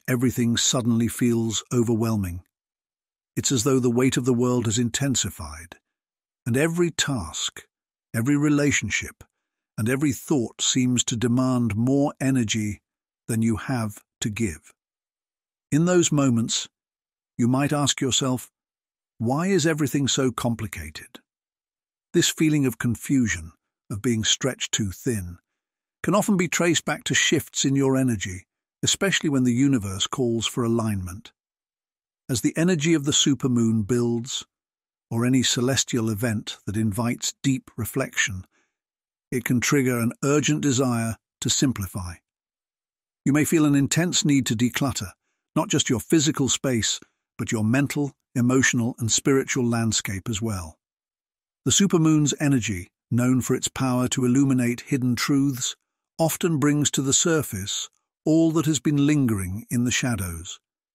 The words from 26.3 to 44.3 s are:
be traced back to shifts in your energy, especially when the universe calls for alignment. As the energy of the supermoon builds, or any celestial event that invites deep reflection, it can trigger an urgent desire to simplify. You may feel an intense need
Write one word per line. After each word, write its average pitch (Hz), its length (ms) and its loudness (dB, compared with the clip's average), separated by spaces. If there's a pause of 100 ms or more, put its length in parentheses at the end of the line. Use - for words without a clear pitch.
be 175 100 0
traced 170 380 0
back 151 180 -6
to - 100 -2
shifts - 520 0
in 135 100 2
your 135 200 2
energy, 107 500 -2 (360)
especially - 460 0
when 135 160 2
the 123 80 2
universe 117 540 0
calls 117 400 -2
for - 180 -4
alignment. 110 680 -2 (960)
As 127 100 -2
the - 160 -2
energy 165 380 2
of 147 100 2
the 143 80 0
supermoon 117 760 2
builds, 120 600 -2 (640)
or 117 160 0
any 127 160 4
celestial 123 640 0
event 110 560 -4
that 101 120 -6
invites 113 640 -2
deep 131 340 -2
reflection, 104 680 -6 (840)
it 127 140 -4
can 123 160 2
trigger 127 380 2
an 113 140 0 (120)
urgent 147 380 2
desire 120 540 0 (240)
to 117 100 -2
simplify. 95 640 -2 (1080)
You 135 80 2
may 147 120 2
feel 156 220 2
an 143 80 2
intense 147 500 0
need 139 220 2